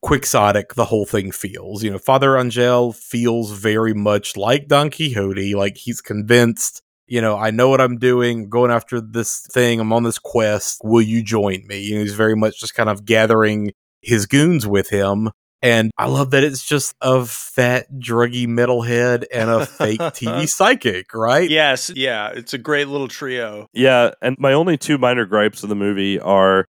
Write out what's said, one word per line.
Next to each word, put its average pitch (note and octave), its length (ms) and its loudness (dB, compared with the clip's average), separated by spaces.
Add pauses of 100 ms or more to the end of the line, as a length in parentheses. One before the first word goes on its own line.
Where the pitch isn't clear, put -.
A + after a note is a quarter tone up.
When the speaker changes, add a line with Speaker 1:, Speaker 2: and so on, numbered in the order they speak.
Speaker 1:
quixotic G#2 720 0
the A#2 100 2
whole G#2+ 220 0
thing G2 240 -2
feels. G2+ 520 -12
You G#2+ 80 0
know, G2 60 -6
Father C3+ 400 2
Angel B2 560 2
feels A#2 580 -2
very A2 440 0
much G#2 420 0
like B2+ 300 0
Don D3 240 2
Quixote, G2+ 640 -2
like G2+ 220 -2
he's - 240 -10
convinced, A2+ 800 0 (260)
you A#2+ 140 -2
know, G#2+ 160 0
"I A2 140 -2
know A#2+ 180 4
what C3+ 120 4
I'm B2 160 0
doing, A#2+ 520 0
going A#2+ 220 2
after A#2 300 -2
this A2 500 -8
thing, A#2+ 300 2
I'm A2 120 -2
on A#2 100 2
this A#2 140 -2
quest, G#2+ 640 -2
will A2+ 180 4
you A2+ 220 2
join G2+ 440 -2
me?" G2+ 140 -8
You G#2 140 -4
know, G#2+ 60 -2
he's G#2 140 -4
very A2 200 2
much A2 240 -2
just A2+ 140 -10
kind A2 160 0
of G#2 160 -6
gathering A2 680 2 (280)
his G#2+ 240 0
goons D3 400 2
with G2+ 240 0
him. G2+ 400 0 (340)
And A2+ 360 2
I A#2 80 0
love C3+ 240 0
that C#3 120 4
it's C#3 220 -4
just - 360 -4
a C3 220 2
fat, B2 640 -2 (140)
druggy A#2+ 480 -2
metalhead A#2+ 840 0
and A#2 200 0
a A#2 160 2
fake A2 400 -2
Speaker 2:
<laughs> C#3+ 80 -8
Speaker 1:
T - 100 -10
V E3 220 -2
psychic, E3 680 0
right? B2 340 2
Speaker 2:
Yes, D3+ 480 0
yeah. A#2+ 340 -4
It's B2 260 -12
a - 20 -6
great C#3+ 300 -2
little C#3 200 -6
trio. A2+ 640 -10
Speaker 3:
Yeah, B2+ 400 4 (120)
and B2+ 160 -2
my C3+ 140 2
only E3 240 2
two D3 200 -2
minor B2 280 0
gripes G#2 360 0
of G#2 80 -10
the G#2 60 -4
movie G2 440 -2
are F#2+ 520 4